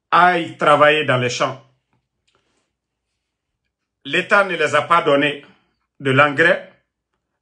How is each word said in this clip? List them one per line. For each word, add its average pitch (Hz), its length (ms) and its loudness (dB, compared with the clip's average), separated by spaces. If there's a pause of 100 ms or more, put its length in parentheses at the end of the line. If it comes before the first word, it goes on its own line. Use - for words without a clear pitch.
(100)
aille 170 460 0
travailler 151 480 2
dans 131 140 -2
les 123 120 -4
champs. 135 320 -6 (2500)
L'État 180 400 -2
ne 185 120 -6
les 147 180 -2
a 147 80 0
pas 170 200 0
donné 143 420 -2 (560)
de 139 100 -4
l'engrais. 147 600 0 (680)